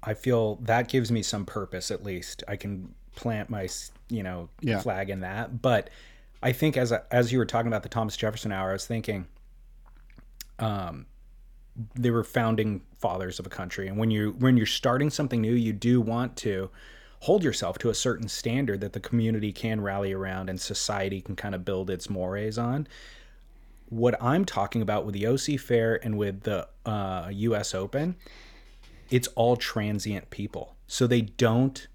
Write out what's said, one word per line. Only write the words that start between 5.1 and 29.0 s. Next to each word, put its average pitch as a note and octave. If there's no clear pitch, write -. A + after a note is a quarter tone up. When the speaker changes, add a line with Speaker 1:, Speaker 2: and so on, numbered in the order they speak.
Speaker 1:
that. A2
But B2
I B2+
think D3
as, B2
as A#2+
you B2+
were A2+
talking A#2
about A2
the -
Thomas A2
Jefferson G#2+
Hour, F#2+
I F#2+
was G2
thinking, G#2+
um, F#2
they B2
were A#2
founding A2
fathers F#2
of F2+
a F#2
country. F#2
And G2
when A2
you, G#2+
when B2+
you're G#2+
starting C3+
something B2+
new, A2
you A2+
do A#2+
want A2+
to F#2+
hold F#3
yourself G2+
to A#2+
a G#2+
certain A2+
standard A#2
that G2+
the A2+
community A2+
can A2
rally G2
around F#2+
and F#2
society G2
can G2
kind G2
of F2+
build F#2+
its F#2
mores G2+
on. B2
What A#2
I'm D#3+
talking G#2+
about G#2
with G#2
the G2+
O B2+
C C#3
Fair A2+
and G#2+
with G2+
the, G2+
uh, F#2+
U G#2+
S G2+
Open, C#3